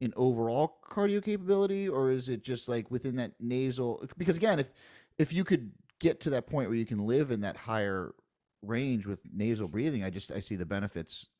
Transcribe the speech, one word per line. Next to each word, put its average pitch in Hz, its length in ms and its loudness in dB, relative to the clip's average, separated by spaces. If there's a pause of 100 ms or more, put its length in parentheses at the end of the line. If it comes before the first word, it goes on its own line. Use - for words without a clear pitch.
in 123 160 -2
overall 123 640 2 (100)
cardio 202 340 2
capability, 196 640 2
or 135 220 2
is 127 180 0
it 117 140 -2
just, 123 260 -6
like, 117 220 -2
within 123 260 -2
that 120 220 -4
nasal? 123 640 -2 (120)
Because 170 200 2
again, 185 220 4
if, 135 140 -2 (460)
if 156 140 4
you 180 120 2
could 131 260 2 (300)
get - 200 4
to - 80 -2
that 127 180 0
point 135 220 0
where 113 80 2
you 113 80 2
can 107 140 -4
live 127 320 2
in 110 100 0
that 101 160 -2
higher 101 580 -2 (480)
range 117 440 -2
with 98 140 -6 (120)
nasal 107 360 0
breathing, 120 340 -2
I 95 80 -2
just, 90 220 -8
I 101 80 -6
see 101 160 -6
the 90 100 -4
benefits 98 640 -6 (120)